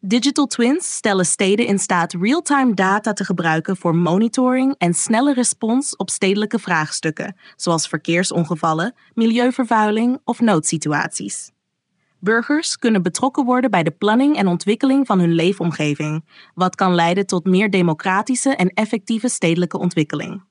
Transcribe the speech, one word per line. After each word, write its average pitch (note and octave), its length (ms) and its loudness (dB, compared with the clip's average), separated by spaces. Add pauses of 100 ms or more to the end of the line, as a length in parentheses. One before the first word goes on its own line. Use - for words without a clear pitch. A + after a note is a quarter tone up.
Digital B3 440 0
twins C4 480 0
stellen G3 300 0
steden G#3 400 2
in G3 140 0
staat F3 340 -2
real-time C4 600 2
data G3 400 0
te G3+ 120 -4
gebruiken E3+ 520 -2
voor E3+ 180 0
monitoring B3+ 840 2
en F3 160 2
snelle A#3+ 400 0
respons A#3+ 640 -2
op G3 140 -6
stedelijke G#3 500 0
vraagstukken, D#3+ 760 -4 (200)
zoals E3 320 -2
verkeersongevallen, E3+ 1080 -2 (180)
milieuvervuiling A3+ 1080 2
of - 160 -4
noodsituaties. D#3 1120 -2 (680)
Burgers A#3 580 0
kunnen G#3+ 260 2
betrokken B3+ 420 -2
worden B3 260 2
bij F3 120 2
de D#3+ 80 0
planning B3 460 2
en G3 100 2
ontwikkeling A#3 580 2
van G3 140 2
hun E3+ 140 4
leefomgeving, D#3 920 -2 (280)
wat F3+ 220 -2
kan F#3 200 2
leiden F3+ 300 2
tot F#3 200 -4
meer F#3+ 240 2
democratische F#3+ 840 0
en F#3 140 0
effectieve A3 580 -4
stedelijke F3 500 0
ontwikkeling. E3+ 720 -4